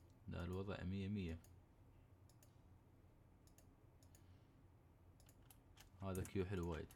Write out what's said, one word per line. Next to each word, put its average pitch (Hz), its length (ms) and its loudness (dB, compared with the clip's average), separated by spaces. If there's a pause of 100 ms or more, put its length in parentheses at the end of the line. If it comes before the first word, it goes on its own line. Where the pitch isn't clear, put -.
(280)
لا 87 160 0
الوضع 92 400 2
مية 95 240 4
مية. 90 320 4 (4000)
هذا 92 220 6
كيو 92 220 4
حلو 87 260 4
وايد. 78 240 2